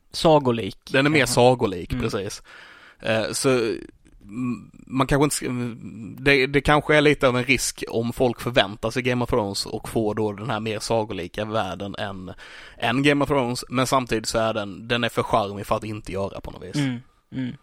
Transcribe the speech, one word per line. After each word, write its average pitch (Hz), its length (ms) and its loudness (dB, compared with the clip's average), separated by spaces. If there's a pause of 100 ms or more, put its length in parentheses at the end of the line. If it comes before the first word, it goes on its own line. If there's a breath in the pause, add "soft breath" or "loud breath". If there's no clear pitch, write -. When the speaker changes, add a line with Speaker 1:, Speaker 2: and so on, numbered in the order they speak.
(120)
Speaker 1:
Sagolik. 127 640 4 (140)
Speaker 2:
Den 135 140 4
är 147 40 6
mer 151 100 4
Speaker 1:
Ja. 123 80 4
Speaker 2:
sagolik, 120 640 4
Speaker 1:
Mm. 127 120 -2
Speaker 2:
precis. 107 400 -4 (560 loud breath)
Eh, 110 320 0
så, - 180 0
mm, 117 1200 -4 (160)
man 135 200 0
kanske 143 160 4
inte 147 120 0
ska, - 100 -6 (800)
det, 139 240 4
det 139 140 2
kanske 151 340 4
är 151 60 8
lite 143 260 4
av 123 100 4
en 123 60 0
risk - 460 0
om 117 240 0
folk 120 280 0
förväntar 113 500 0
sig 127 120 -2
Game 123 200 0
of 117 60 -4
Thrones 104 360 -2
och - 240 -8
får 107 260 0
då 107 180 0
den 101 160 -8
här 110 100 -2
mer 110 200 -4
sagolika 107 640 -2
världen 98 520 -4
än, 95 360 -10 (440 loud breath)
än 120 260 0
Game 143 200 4
of 131 60 -2
Thrones, 123 400 0
men 127 180 0
samtidigt 127 400 0
så - 120 -2
är 110 140 0
den, 101 340 -6
den 120 160 0
är 113 60 0
för 117 140 -2
charmig 101 420 -2
för 110 100 0
att 107 80 -4
inte 107 280 -8
göra 95 300 -6
på - 100 -14
något - 120 -16
vis. 90 120 -12
Speaker 1:
Mm, 131 240 0 (360)
mm. 127 280 -6